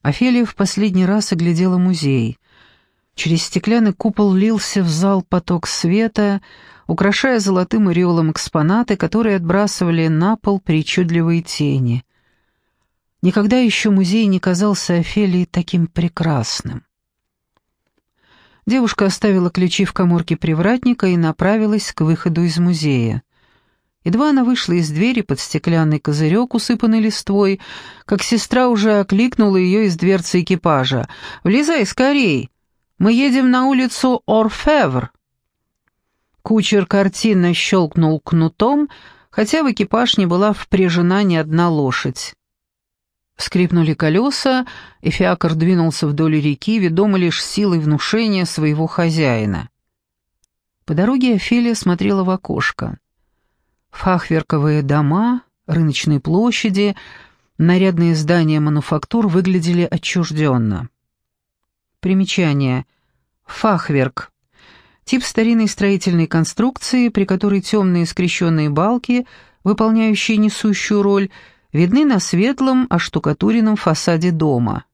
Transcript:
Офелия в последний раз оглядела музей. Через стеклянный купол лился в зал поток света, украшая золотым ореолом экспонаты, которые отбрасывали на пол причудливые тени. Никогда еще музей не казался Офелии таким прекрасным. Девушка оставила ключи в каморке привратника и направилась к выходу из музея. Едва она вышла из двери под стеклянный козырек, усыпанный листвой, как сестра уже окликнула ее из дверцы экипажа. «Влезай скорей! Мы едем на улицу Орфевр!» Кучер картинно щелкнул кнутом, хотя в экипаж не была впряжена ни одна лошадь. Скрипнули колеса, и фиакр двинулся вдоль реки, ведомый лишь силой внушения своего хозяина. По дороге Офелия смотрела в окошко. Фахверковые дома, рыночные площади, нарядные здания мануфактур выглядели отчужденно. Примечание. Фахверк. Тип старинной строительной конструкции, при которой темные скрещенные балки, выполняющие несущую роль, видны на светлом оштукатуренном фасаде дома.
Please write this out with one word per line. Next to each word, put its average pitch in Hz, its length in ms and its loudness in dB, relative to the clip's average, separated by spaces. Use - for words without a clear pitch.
Офелия 240 440 2
в - 100 -12
последний 196 500 0
раз 202 260 0
оглядела 175 460 2
музей. 143 600 0
Через 160 280 -2
стеклянный 208 500 0
купол 208 400 0
лился 202 500 0
в 175 40 0
зал 185 360 0
поток 180 420 -2
света, 202 760 0
украшая 208 540 0
золотым 196 480 0
ореолом 170 440 2
экспонаты, 185 680 0
которые 208 400 0
отбрасывали 175 720 0
на 165 300 2
пол 196 220 -2
причудливые 170 840 0
тени. 131 640 -2
Никогда 202 340 2
еще 220 340 0
музей 196 360 2
не 185 120 2
казался 185 560 0
Офелии 180 540 0
таким 170 380 -2
прекрасным. 160 960 -4
Девушка 220 400 0
оставила 190 420 2
ключи 180 360 0
в - 80 -8
каморке 170 420 0
привратника 202 720 0
и 180 100 2
направилась 202 720 0
к - 100 -8
выходу 165 420 0
из 165 160 -2
музея. 143 640 0
Едва 226 240 2
она 269 140 2
вышла 240 300 0
из 170 180 0
двери 220 300 0
под - 180 -4
стеклянный 156 600 0
козырек, 156 540 0
усыпанный 226 460 0
листвой, 202 600 0
как 196 160 -2
сестра 247 480 0
уже 214 300 2
окликнула 202 580 2
ее 185 240 2
из 190 160 0
дверцы 180 440 0
экипажа. 151 680 -2
«Влезай 277 440 2
скорей! 247 640 0
Мы 208 140 4
едем 262 360 2
на 254 160 2
улицу 254 640 0
Орфевр!» 214 840 0
Кучер 208 420 2
картинно 190 680 2
щелкнул 160 640 0
кнутом, 220 720 0
хотя 220 320 -2
в 269 80 0
экипаж 226 460 0
не 190 100 2
была 190 260 2
впряжена 180 680 0
ни 185 120 2
одна 160 340 0
лошадь. 139 680 -4
Скрипнули 170 580 0
колеса, 254 720 0
и 175 80 -2
фиакр 175 460 0
двинулся 165 500 0
вдоль 156 340 0
реки, 147 380 -2
ведомый 190 440 0
лишь 170 220 -2
силой 190 360 -2
внушения 185 680 0
своего 151 400 -2
хозяина. 135 840 -2
По - 80 -6
дороге 247 400 2
Офелия 233 400 0
смотрела 190 500 0
в 180 60 0
окошко. - 720 -6
Фахверковые 156 920 -2
дома, 151 580 0
рыночные 156 520 0
площади, 202 760 0
нарядные 170 560 2
здания 156 460 2
мануфактур 151 680 -2
выглядели 175 600 0
отчужденно. 147 1000 -2
Примечание. 147 840 0
Фахверк. 151 840 -2
Тип 262 180 0
старинной 226 460 0
строительной 185 580 0
конструкции, 240 800 0
при 208 160 0
которой 196 380 0
темные 185 440 0
скрещенные 165 640 -2
балки, 240 560 -2
выполняющие 220 760 0
несущую 208 640 0
роль, 202 280 0
видны 180 340 2
на 247 140 2
светлом 254 720 0
оштукатуренном 202 880 0
фасаде 170 540 0
дома. 135 520 0